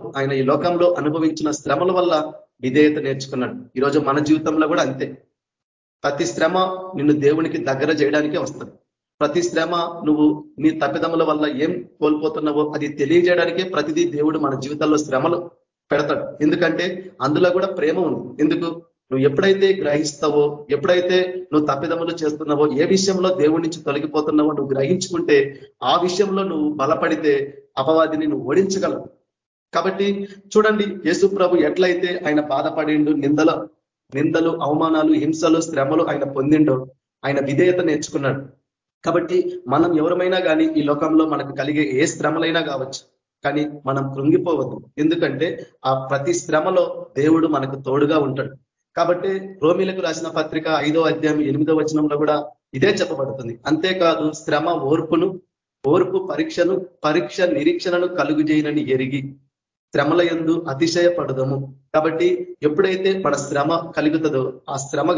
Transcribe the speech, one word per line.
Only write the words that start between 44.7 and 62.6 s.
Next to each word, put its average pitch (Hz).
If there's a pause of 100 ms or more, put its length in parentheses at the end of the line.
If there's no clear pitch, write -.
ఎందుకంటే 160 (420)
ఆ - (200)
ప్రతి 143 (120)
శ్రమలో 170 (320)
దేవుడు 156 (100)
మనకు 135 (120)
తోడుగా 147 (120)
ఉంటాడు. 131 (440)
కాబట్టి 175 (320)
రోమీలకు 185
రాసిన 160 (100)
పత్రిక 156 (200)
ఐదో 160
అధ్యాయం 151
ఎనిమిదో 151
వచనంలో 151
కూడా 151 (420)
ఇదే 190
చెప్పబడుతుంది. 123 (160)
అంతేకాదు 165 (160)
శ్రమ 156 (220)
ఓర్పును, 165 (560)
ఓర్పు 185 (100)
పరీక్షను, 170 (300)
పరీక్ష 156 (200)
నిరీక్షణను 175 (120)
కలుగు 151
చేయనని 147 (120)
ఎరిగి, 131 (720)
శ్రమల 151
యందు 160 (160)
అతిశయపడదము. 139 (380)
కాబట్టి 160 (400)